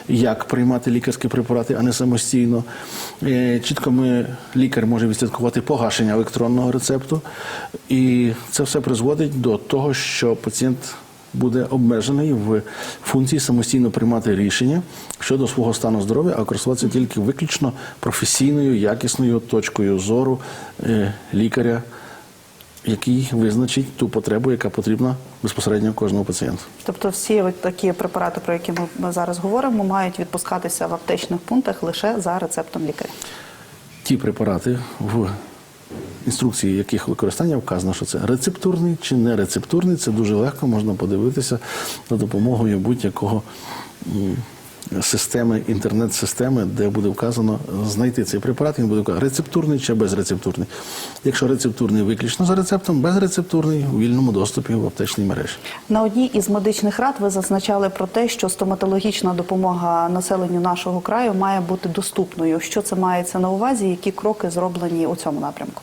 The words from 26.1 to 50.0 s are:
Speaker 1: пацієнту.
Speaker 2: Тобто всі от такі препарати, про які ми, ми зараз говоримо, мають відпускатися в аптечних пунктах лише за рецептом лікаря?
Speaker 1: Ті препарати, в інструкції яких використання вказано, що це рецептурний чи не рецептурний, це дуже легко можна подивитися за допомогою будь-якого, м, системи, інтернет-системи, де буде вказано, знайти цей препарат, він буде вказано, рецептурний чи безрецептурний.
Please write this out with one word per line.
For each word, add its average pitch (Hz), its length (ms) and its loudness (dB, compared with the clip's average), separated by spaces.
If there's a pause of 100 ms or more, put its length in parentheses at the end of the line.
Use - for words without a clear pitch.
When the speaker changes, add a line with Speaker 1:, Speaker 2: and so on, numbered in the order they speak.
Speaker 1:
пацієнту. - 360 -4 (220)
Speaker 2:
Тобто - 260 -2
всі 208 320 0
от 185 200 -2
такі 180 320 0
препарати, 180 520 -4
про 170 80 0
які 175 180 -4
ми, 170 80 -4 (200)
ми 180 120 -2
зараз 175 260 -2
говоримо, 220 460 0
мають 190 360 0
відпускатися 175 680 -4
в 170 60 -6
аптечних 175 460 -2
пунктах 240 440 -2
лише 202 360 -2
за 180 200 -2
рецептом 160 460 -4
лікаря? - 260 -6 (920)
Speaker 1:
Ті 131 140 2
препарати, 113 600 0 (200)
в 107 300 0 (960)
інструкції 101 520 0
яких 101 300 -2
використання 143 500 0
вказано, 92 360 -2
що - 120 -6
це - 180 -4
рецептурний 170 800 0
чи - 140 -2
не 117 200 4
рецептурний, 170 600 0
це 127 160 -2
дуже 107 240 2
легко 139 320 0
можна 107 260 2
подивитися 113 680 0 (500)
за 117 80 2
допомогою 107 600 2
будь-якого, 104 640 0 (720)
м, 98 200 0 (680)
системи, 113 640 0
інтернет-системи, 113 960 0
де 101 240 0
буде 101 200 0
вказано, 113 500 0 (260)
знайти 113 380 0
цей 101 160 -2
препарат, 147 400 0
він 117 80 2
буде 104 140 2
вказано, 98 200 0
рецептурний 147 580 0
чи 120 140 0
безрецептурний. 95 760 0 (560)